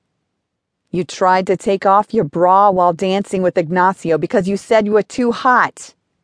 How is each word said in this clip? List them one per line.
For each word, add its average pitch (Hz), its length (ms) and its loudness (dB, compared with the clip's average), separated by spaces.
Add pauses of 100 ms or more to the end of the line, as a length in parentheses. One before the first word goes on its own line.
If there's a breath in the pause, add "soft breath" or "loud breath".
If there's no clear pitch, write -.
(920)
You 175 140 -4
tried 185 440 0
to 185 100 0
take 196 260 -4
off 202 300 0
your 214 100 0
bra 180 460 2
while 175 240 0
dancing 190 480 -4
with 180 160 0
Ignacio 180 580 0
because 180 320 -2
you 202 80 -2
said 220 300 0
you 208 60 -2
were 208 100 2
too 240 300 -4
hot. 226 600 -2 (300)